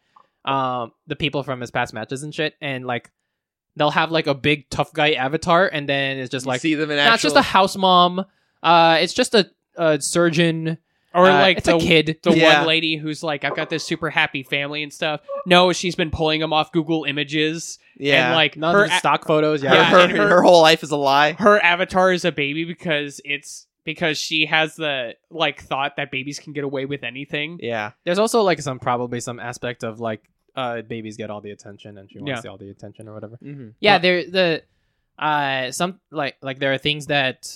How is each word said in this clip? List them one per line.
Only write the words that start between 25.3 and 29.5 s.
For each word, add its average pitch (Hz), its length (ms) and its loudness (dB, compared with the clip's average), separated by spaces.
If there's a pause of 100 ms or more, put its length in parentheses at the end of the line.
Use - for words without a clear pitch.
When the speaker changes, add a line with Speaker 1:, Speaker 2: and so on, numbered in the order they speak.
Speaker 3:
thought 143 360 -8
that 143 140 -8
babies 135 280 -10
can 151 140 -18
get 143 100 -8
away 139 220 -6
with 139 180 -8
anything. 147 580 -10
Speaker 2:
Yeah. 110 300 -6 (140)
Speaker 1:
There's 175 140 -2
also, 226 220 0
like, 175 200 0
some, 131 180 -8
probably 123 400 -4
some 120 200 -12
aspect 120 440 -10